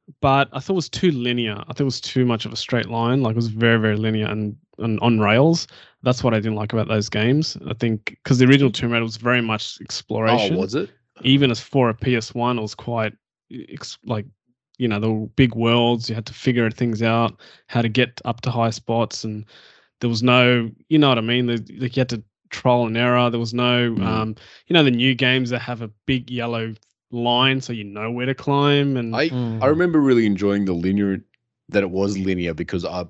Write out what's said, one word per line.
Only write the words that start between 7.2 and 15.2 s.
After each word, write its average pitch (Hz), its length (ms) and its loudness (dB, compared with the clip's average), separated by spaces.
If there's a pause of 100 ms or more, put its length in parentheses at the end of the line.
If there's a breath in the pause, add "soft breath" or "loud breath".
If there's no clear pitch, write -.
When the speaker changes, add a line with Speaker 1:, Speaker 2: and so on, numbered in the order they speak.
Speaker 1:
I - 80 -6
think 110 500 -4
'cause 127 140 2
the 127 80 8
original 135 240 6
Tomb 117 220 -4
Raider 117 120 0
was 113 120 -10
very 120 240 0
much 110 400 -6
exploration. 110 760 0
Speaker 2:
Oh, - 40 -2
was 98 140 -4
it? 196 160 -2 (320)
Speaker 1:
Even 135 280 6
as 113 100 -2
for 127 280 2
a 110 60 0
P 127 200 -2
S 113 200 -6
one, 120 240 -2
it 107 40 -4
was 107 120 -8
quite 110 400 -6 (360)
ex-, - 540 -16
like, 110 220 -6 (500)
you 127 120 -2
know, 104 120 0
the 110 360 -2